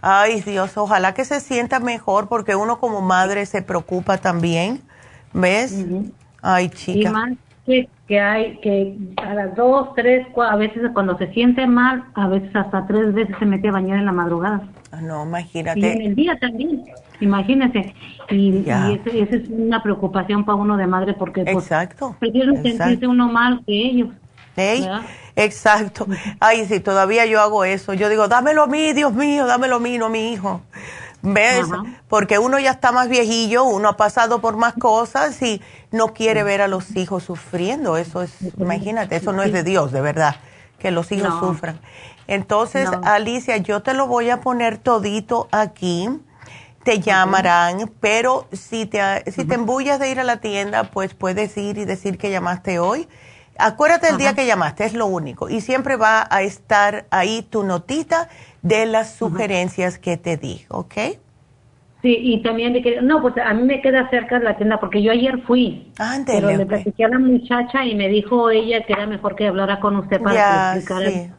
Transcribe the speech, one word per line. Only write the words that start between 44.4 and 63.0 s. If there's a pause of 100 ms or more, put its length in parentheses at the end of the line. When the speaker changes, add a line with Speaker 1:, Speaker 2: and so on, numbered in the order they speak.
Speaker 1:
poner
todito
aquí. (760)
Te
Speaker 2:
Ok.
Speaker 1:
llamarán,
pero
si
te, (320)
si
te
Speaker 2:
Ujú.
Speaker 1:
embullas
de
ir
a
la
tienda,
pues
puedes
ir
y
decir
que
llamaste
hoy. (520)
Acuérdate
del
día
Speaker 2:
Ajá.
Speaker 1:
que
llamaste,
es
lo
único.
Y
siempre
va
a
estar
ahí
tu
notita (320)
de
las
Speaker 2:
Ujú.
Speaker 1:
sugerencias
que
te
di,
¿ok? (1120)
Speaker 2:
Sí,
y
también
le
quería,